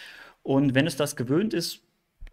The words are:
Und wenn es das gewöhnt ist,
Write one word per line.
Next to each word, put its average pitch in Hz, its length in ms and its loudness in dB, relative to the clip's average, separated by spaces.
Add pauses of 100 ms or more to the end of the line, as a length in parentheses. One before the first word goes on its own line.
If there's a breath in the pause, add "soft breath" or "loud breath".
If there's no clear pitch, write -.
(420 loud breath)
Und 135 340 4
wenn 139 100 4
es 165 80 -4
das 147 220 -2
gewöhnt 147 380 0
ist, - 260 -4 (520)